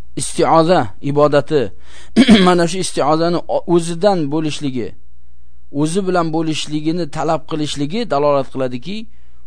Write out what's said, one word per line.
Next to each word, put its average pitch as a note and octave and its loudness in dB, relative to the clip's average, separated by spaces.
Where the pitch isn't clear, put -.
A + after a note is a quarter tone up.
istioza D#3+ 2
ibodati, C#3+ 2
<clears throat> A3 6
mana F3 4
shu F3 -4
istiozani D#3+ 0
o-, - -2
o'zidan E3+ 2
bo'lishligi, C#3+ -4
o'zi D#3 0
bilan F3 0
bo'lishligini D#3 -2
talab D#3 -2
qilishligi D3+ -4
dalolat C#3+ 2
qiladiki, C3+ -4